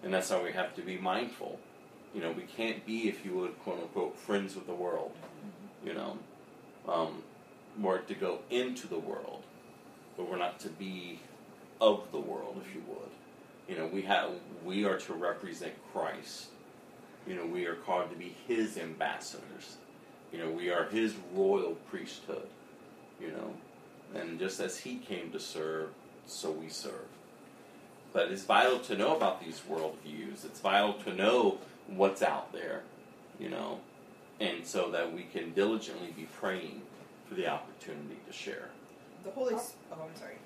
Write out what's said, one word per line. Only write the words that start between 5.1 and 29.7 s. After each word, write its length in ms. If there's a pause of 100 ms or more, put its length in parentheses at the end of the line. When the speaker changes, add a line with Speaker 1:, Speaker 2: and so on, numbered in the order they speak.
Speaker 1:
you 80
know. 240 (680)
Um, 340 (580)
we're 200
to 160
go 240 (100)
into 380
the 100
world, 460 (720)
but 140
we're 80
not 240
to 80
be 500 (640)
of 300
the 80
world, 460
if 80
you 140
would. 220 (580)
You 100
know, 100
we 160
have, 280 (320)
we 220
are 120
to 160
represent 600 (180)
Christ. 560 (800)
You 80
know, 100
we 200
are 100
called 360
to 40
be 200 (120)
his 300
ambassadors. 1000 (540)
You 80
know, 120
we 180
are 160
his 300 (180)
royal 400 (160)
priesthood, 580 (720)
you 120
know. 220 (600)
And 240
just 200
as 200
he 160
came 360
to 80
serve, 500 (360)
so 260
we 180
serve. 380 (1040)
But 180
it's 120
vital 360
to 180
know 180
about 280
these 260
worldviews. 760